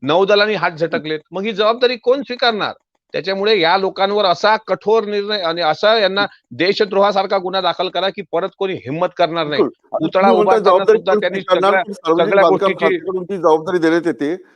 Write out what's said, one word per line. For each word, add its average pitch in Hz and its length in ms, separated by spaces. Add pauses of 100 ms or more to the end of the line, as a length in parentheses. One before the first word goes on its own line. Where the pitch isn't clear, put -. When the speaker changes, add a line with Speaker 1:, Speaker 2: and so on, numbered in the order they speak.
Speaker 1:
नौदलाने 196 520
हात 180 180
झटकलेत, 156 480 (120)
मग 180 100
ही 220 100
जबाबदारी 233 440
कोण 247 260
स्वीकारणार? 220 520 (400)
त्याच्यामुळे 196 460
या 165 180
लोकांवर 196 480
असा 208 320
कठोर 208 460
निर्णय 208 360
आणि 170 220
असा 208 380
यांना 196 260 (260)
देशद्रोहासारखा 196 840
गुन्हा 185 240
दाखल 180 280
करा 185 200
की 202 120 (100)
परत 170 260
कोणी 190 160
हिंमत 151 340 (100)
करणार 165 300
नाही. 147 140
Speaker 2:
बिलकुल. - 260
आता - 100
Speaker 1:
पुतळा 165 240
Speaker 2:
तुम्ही 196 140
म्हणता 208 80
Speaker 1:
उभारताना 202 260
Speaker 2:
जबाबदारी 196 280
Speaker 1:
सुद्धा 185 160
Speaker 2:
कोण 208 60
Speaker 1:
त्यांनी 185 160
Speaker 2:
स्वीकारणार? 185 340
Speaker 1:
सगळ्या, 190 140
Speaker 2:
पण 202 100
सार्वजनिक 170 360
Speaker 1:
सगळ्या 190 200
Speaker 2:
बांधकाम 190 200
Speaker 1:
गोष्टीची 185 160
Speaker 2:
खात्याकडून 185 380
ती 190 140
जबाबदारी 156 400
देण्यात 165 280
येते, 151 300 (200)